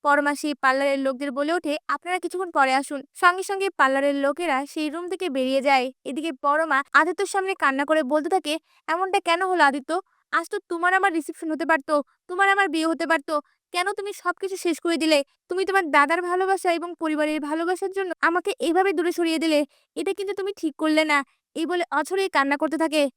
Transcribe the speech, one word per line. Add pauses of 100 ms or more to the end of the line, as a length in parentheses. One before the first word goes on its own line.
পরমা
সেই
পার্লারের
লোকদের
বলে
ওঠে, (160)
"আপনারা
কিছুক্ষণ
পরে
আসুন।" (160)
সঙ্গে
সঙ্গে
পার্লারের
লোকেরা
সেই
রুম
থেকে
বেরিয়ে
যায়। (200)
এদিকে (100)
পরমা (140)
আদিত্যর
সামনে
কান্না
করে
বলতে
থাকে, (340)
"এমনটা
কেন
হলো
আদিত্য? (420)
আজ
তো (100)
তোমার
আমার
রিসেপশন
হতে
পারতো, (320)
তোমার
আমার
বিয়ে
হতে
পারতো, (400)
কেন
তুমি
সবকিছু
শেষ
করে
দিলে? (260)
তুমি
তোমার
দাদার
ভালোবাসা
এবং (100)
পরিবারের
ভালোবাসার
জন্য (100)
আমাকে
এইভাবে
দূরে
সরিয়ে
দিলে, (380)
এটা
কিন্তু
তুমি
ঠিক
করলে
না।" (380)
এই
বলে
অঝরেই
কান্না
করতে
থাকে। (160)